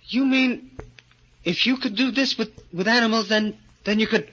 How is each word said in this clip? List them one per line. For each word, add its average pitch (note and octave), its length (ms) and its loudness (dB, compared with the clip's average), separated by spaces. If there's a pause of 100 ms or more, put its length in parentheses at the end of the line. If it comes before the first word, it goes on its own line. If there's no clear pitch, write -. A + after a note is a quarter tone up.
You C4 180 0
mean C4 460 0 (720)
if - 220 -2
you C4 120 0
could A#3+ 180 -6
do B3+ 160 0
this C4 260 -2
with, G#3+ 140 -4 (220)
with F3+ 140 -2
animals, A3+ 420 2
then, G#3+ 280 0 (260)
then G#3+ 160 0
you A3 80 2
could A3 260 0